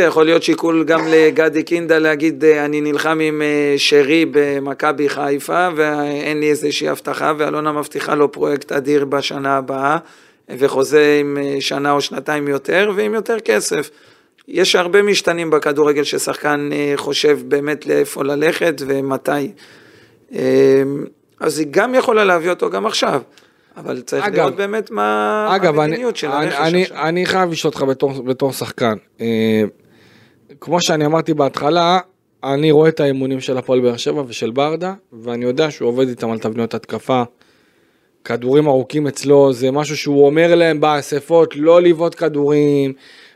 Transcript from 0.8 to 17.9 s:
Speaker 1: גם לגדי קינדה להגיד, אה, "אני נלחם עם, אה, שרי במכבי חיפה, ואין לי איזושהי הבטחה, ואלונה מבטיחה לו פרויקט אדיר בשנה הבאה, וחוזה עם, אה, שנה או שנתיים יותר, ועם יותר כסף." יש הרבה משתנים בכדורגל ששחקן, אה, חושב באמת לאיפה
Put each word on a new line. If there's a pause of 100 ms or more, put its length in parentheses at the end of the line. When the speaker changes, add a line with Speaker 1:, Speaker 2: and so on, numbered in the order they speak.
Speaker 1:
גם
לגדי
קינדה
להגיד,
אה,
"אני
נלחם
עם,
אה,
שרי
במכבי
חיפה,
ואין
לי
איזושהי
הבטחה,
ואלונה
מבטיחה
לו
פרויקט
אדיר
בשנה
הבאה, (520)
וחוזה
עם,
אה,
שנה
או
שנתיים
יותר,
ועם
יותר
כסף." (580)
יש
הרבה
משתנים
בכדורגל
ששחקן,
אה,
חושב
באמת
לאיפה